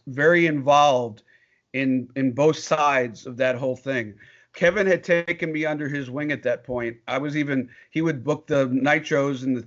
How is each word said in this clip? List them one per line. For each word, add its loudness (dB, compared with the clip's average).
very 4
involved 2
in, -2
in 0
both 2
sides 0
of -12
that 2
whole -4
thing. -6
Kevin 2
had 2
taken -2
me -2
under -4
his -6
wing -6
at -6
that -2
point. -6
I -2
was -6
even, -2
he -2
would -2
book -4
the 2
nitros 0
and -2
the, -8